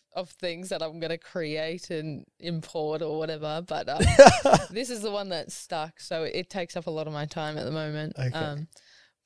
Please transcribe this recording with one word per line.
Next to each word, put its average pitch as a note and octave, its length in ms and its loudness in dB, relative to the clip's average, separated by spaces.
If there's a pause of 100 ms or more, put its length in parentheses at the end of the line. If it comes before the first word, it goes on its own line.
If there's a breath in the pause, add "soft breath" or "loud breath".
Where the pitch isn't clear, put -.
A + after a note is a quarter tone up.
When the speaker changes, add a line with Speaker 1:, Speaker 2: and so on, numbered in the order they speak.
(120)
Speaker 1:
of F3+ 180 -6
things F3+ 400 -6
that E3 120 -2
I'm D#3+ 180 -6
gonna E3 160 -2
create D#3+ 760 -4
and D#3 360 -6 (120)
import D#3+ 640 -4
or D#3 180 -4
whatever, D#3 480 -4
but, D3+ 220 -4
um, D3 120 0 (360)
Speaker 2:
<laughs> - 340 4
Speaker 1:
this A#3+ 200 -6
is A#3 120 -6
the G#3+ 80 -4
one G3+ 200 -6
that E3 220 -6
stuck, D#3+ 480 -8
so D#3+ 240 -4
it - 260 -6
takes F3+ 260 -6
up E3 100 -8
a F3 40 -6
lot D#3 160 -4
of D#3 80 -8
my D3 120 -4
time D3+ 300 -6
at - 80 -6
the B2+ 60 -4
moment. D3+ 480 -6
Speaker 2:
Okay. C3 180 0
Speaker 1:
Um, D3+ 320 -4 (580 loud breath)